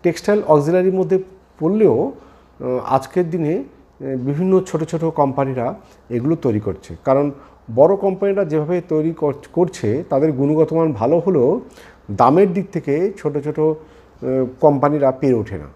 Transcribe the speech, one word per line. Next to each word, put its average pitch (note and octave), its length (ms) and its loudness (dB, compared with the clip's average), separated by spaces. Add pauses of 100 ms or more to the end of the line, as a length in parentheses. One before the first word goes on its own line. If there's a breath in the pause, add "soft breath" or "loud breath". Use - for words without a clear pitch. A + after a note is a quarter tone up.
টেক্সটাইল G3+ 460 0
অক্সিলারির E3+ 460 2
মধ্যে F#3 280 0 (360)
পড়লেও, F3+ 540 2 (480 loud breath)
আহ, B2+ 260 -4
আজকের C3+ 440 -2
দিনে, E3 260 -2
আহ, C#3 600 -10
বিভিন্ন D3+ 440 0
ছোট E3 240 -4
ছোট D#3+ 200 -4
কোম্পানিরা C3+ 720 -2 (360 soft breath)
এগুলো B2 260 0
তৈরি A#2+ 240 0
করছে, F2+ 440 -10
কারণ C#3+ 260 2 (440 loud breath)
বড় D#3 220 6
কোম্পানিরা G3 480 -2
যেভাবে D#3 440 -2
তৈরি D#3 240 0
কর-, D3 400 -4
করছে E3 560 -2
তাদের D3+ 240 2
গুণগত D3+ 400 0
মান D#3+ 200 0
ভালো B2+ 260 2
হলেও E3+ 420 2 (500 loud breath)
দামের C#3+ 420 4
দিক F#3+ 180 -4
থেকে E3 480 -2
ছোট D3 200 -4
ছোট, D3+ 220 -6
আহ, D#3 140 2 (840 loud breath)
কোম্পানিরা C#3+ 520 2
পেরে C#3 220 0
ওঠে G#2 240 -4
না। D2 60 -12 (120)